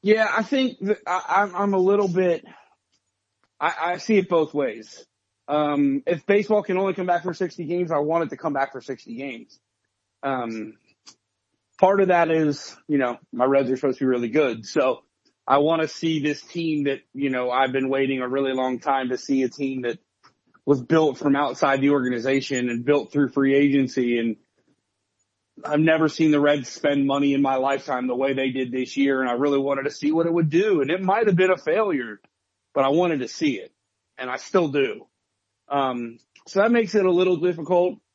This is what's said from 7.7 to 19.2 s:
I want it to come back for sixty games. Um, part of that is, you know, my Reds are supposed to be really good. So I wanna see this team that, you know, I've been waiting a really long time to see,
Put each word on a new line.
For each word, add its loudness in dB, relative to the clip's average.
I 0
want 0
it -4
to -12
come -6
back -2
for -14
sixty -12
games. -14
Um, -6
part 4
of 4
that 4
is, -2
you 0
know, -2
my 2
Reds 4
are 0
supposed -2
to -4
be 2
really 0
good. 0
So -2
I 2
wanna 2
see -2
this -2
team -4
that, -2
you -4
know, -2
I've 0
been -2
waiting 0
a -6
really -2
long -2
time -2
to -4
see, -2